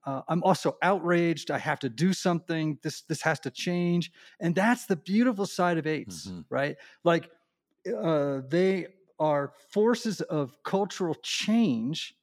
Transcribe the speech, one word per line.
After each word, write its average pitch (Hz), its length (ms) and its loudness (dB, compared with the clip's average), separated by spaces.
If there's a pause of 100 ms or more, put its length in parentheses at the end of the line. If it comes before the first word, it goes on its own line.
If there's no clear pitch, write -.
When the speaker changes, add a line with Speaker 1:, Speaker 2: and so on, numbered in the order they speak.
Speaker 1:
Uh, 135 220 -6
I'm 170 160 0
also 175 380 2
outraged. 170 680 2
I 139 80 -2
have 151 220 -2
to 131 80 -2
do 156 240 2
something. 160 680 -2
This, - 220 -8
this - 180 -6
has 160 200 0
to 131 100 -6
change. 175 600 -2 (280)
And 165 160 0
that's 226 320 2
the 190 80 2
beautiful 202 500 0
side 175 320 0
of 151 80 -4
eights, 101 420 -6
Speaker 2:
Mm-hmm. 90 220 -10
Speaker 1:
right? 135 280 -4 (260)
Like, 170 260 2 (680)
uh, 143 520 0
they 180 400 2 (320)
are 147 340 0 (160)
forces 220 520 0
of 151 420 -4
cultural 190 580 -2
change 156 1000 0